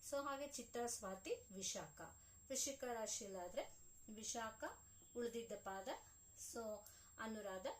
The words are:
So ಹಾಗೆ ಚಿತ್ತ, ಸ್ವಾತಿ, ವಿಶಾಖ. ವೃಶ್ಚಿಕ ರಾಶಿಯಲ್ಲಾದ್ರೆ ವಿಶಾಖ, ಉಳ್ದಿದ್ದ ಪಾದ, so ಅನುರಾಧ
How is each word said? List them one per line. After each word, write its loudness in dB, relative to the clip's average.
So 4
ಹಾಗೆ 2
ಚಿತ್ತ, -2
ಸ್ವಾತಿ, 2
ವಿಶಾಖ. 0
ವೃಶ್ಚಿಕ 4
ರಾಶಿಯಲ್ಲಾದ್ರೆ 2
ವಿಶಾಖ, 0
ಉಳ್ದಿದ್ದ 2
ಪಾದ, 0
so 2
ಅನುರಾಧ 0